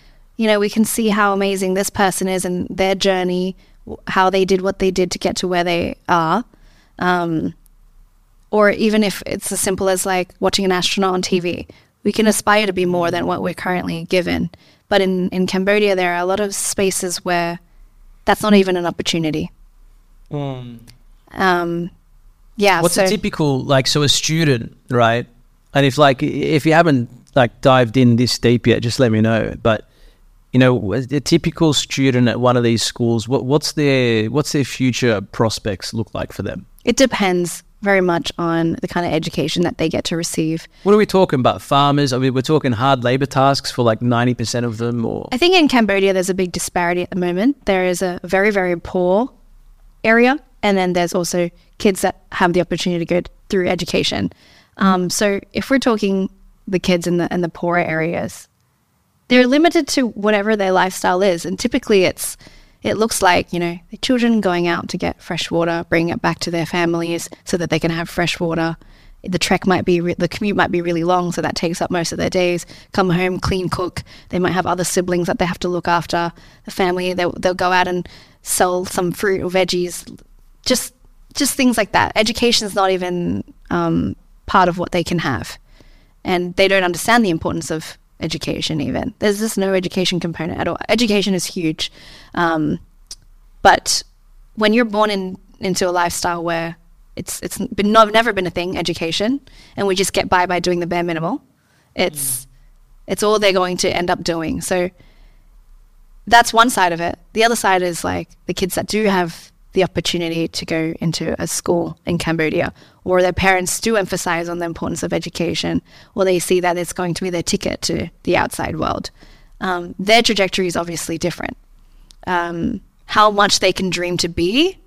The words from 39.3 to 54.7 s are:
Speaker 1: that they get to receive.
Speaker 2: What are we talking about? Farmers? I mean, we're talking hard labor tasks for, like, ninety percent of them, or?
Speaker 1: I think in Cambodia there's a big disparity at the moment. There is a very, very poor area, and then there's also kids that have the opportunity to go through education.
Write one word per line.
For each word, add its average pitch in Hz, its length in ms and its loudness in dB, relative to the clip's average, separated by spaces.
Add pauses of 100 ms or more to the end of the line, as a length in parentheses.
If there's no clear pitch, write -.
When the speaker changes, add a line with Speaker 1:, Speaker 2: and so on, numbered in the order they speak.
Speaker 1:
that - 160 -4
they 160 100 0
get 165 140 -4
to - 120 -4
receive. 165 520 -4 (160)
Speaker 2:
What 196 100 6
are 208 40 8
we 214 80 4
talking 180 340 2
about? 110 240 2
Farmers? 143 500 2
I 127 60 0
mean, 131 140 2
we're 131 80 0
talking 135 320 0
hard 127 300 0
labor 131 220 0
tasks 135 460 0
for, 127 120 -2
like, 113 200 2
ninety 120 300 2
percent 120 320 -4
of 113 120 -6
them, 117 280 -4
or? - 260 -6
Speaker 1:
I 254 60 -4
think 349 180 4
in 320 120 6
Cambodia 196 460 4
there's 185 160 0
a 185 60 0
big 185 160 -2
disparity 180 500 -2
at 175 80 -6
the - 60 -6
moment. 180 500 0
There 185 200 2
is 180 180 0
a 180 200 -4
very, 190 280 2
very 180 280 0
poor 185 520 0 (720)
area, 240 340 4 (240)
and 202 160 2
then 180 160 2
there's 175 220 0
also 175 340 -2 (300)
kids 190 220 2
that - 200 -2 (120)
have 175 200 2
the 175 80 2
opportunity 175 420 -2
to 175 180 0
go - 60 -6 (220)
through 180 180 0
education. - 640 -2 (460)